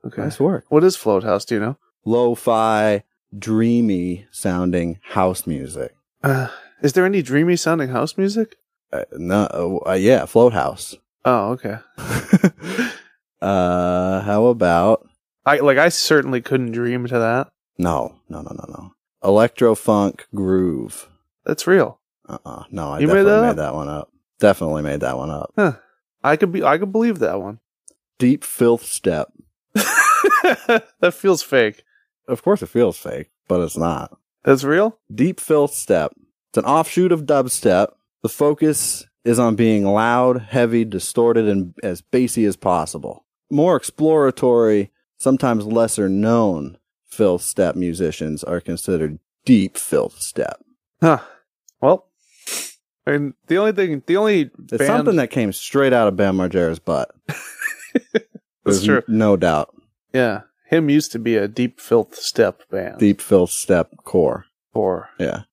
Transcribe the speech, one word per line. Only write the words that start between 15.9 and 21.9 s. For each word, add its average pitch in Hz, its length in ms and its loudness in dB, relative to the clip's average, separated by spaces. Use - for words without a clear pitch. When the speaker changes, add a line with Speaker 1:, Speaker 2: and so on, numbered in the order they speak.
Speaker 1:
couldn't 127 300 -2
dream 120 380 -4
to 123 100 -2
that. 117 320 -2
Speaker 2:
No, 82 520 -2
no, 80 120 -12
no, 76 100 -16
no, - 180 -16
no. - 260 -20
Electro 110 500 4
funk 101 600 0
groove. 92 720 -4
Speaker 1:
That's - 220 -6
real. 175 340 2